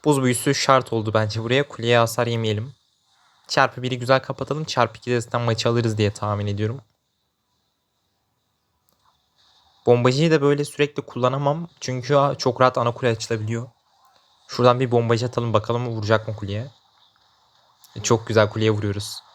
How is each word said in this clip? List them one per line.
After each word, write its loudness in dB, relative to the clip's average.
Buz 2
büyüsü 0
şart 2
oldu -4
bence 0
buraya. 0
Kuleye 0
hasar 2
yemeyelim. -4
Çarpı 0
biri -4
güzel 2
kapatalım. -8
Çarpı -2
iki -8
de 0
zaten -4
maçı 0
alırız 0
diye 0
tahmin -4
ediyorum. -6
Bombacıyı 4
da 4
böyle 2
sürekli -4
kullanamam. -2
Çünkü 0
çok 0
rahat 4
ana 0
kule -2
açılabiliyor. -4
Şuradan 4
bir 0
bombacı 2
atalım, -4
bakalım 2
vuracak 0
mı -8
kuleye. -8
E, -14
çok 0
güzel 4
kuleye 0
vuruyoruz. -6